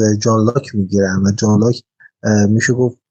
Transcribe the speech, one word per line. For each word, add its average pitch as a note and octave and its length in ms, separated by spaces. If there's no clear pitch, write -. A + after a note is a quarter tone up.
جان A2 260
لاک A#2+ 300
می‌گیرن F#2+ 500
و G2+ 60
جان G#2 280
لاک، A#2+ 240
اه، G#2+ 220
می‌شه A2+ 280
گفت، B2 240